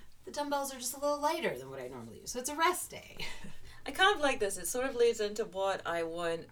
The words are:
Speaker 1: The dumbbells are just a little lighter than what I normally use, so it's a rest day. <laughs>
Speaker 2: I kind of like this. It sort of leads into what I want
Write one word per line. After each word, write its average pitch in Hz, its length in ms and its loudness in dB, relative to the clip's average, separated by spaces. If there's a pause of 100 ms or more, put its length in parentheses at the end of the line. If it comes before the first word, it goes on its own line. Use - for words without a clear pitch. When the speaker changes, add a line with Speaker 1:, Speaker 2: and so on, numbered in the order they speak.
(260)
Speaker 1:
The - 60 -10
dumbbells 285 420 -2
are 262 40 -8
just 247 200 -4
a - 20 -12
little 285 220 2
lighter 294 360 2
than 135 120 -10
what 135 100 -10
I 127 80 -8
normally 113 320 -12
use, - 120 -8
so 247 80 -4
it's 254 100 -2
a 294 60 -4
rest 339 360 2
day. - 240 -14 (360)
<laughs> - 360 -8
Speaker 2:
I 277 40 -4
kind 392 220 8
of 302 80 -2
like 262 200 4
this. 202 160 2
It 180 100 -6
sort 247 180 0
of 262 120 -2
leads 233 240 6
into 208 240 0
what 190 420 0
I 170 160 2
want 165 380 -2 (100)